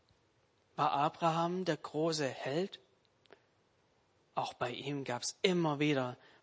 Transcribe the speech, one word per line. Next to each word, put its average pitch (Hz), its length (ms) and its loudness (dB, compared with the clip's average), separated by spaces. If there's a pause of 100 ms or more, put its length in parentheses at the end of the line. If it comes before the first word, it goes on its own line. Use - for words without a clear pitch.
(760)
war 151 160 2
Abraham 165 720 2
der 165 120 2
große 156 520 0
Held? 143 500 -2 (1600)
Auch 127 200 -4
bei 123 160 -4
ihm 139 340 -6
gab's 120 380 -4
immer 170 360 2
wieder 135 380 2 (260)